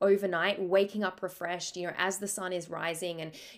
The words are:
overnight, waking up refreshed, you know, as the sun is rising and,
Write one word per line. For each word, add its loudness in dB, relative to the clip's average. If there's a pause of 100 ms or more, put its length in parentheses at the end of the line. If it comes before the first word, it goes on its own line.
overnight, 4
waking 4
up -2
refreshed, -6
you -4
know, -4
as 0
the -6
sun -4
is -4
rising -4
and, -8 (260)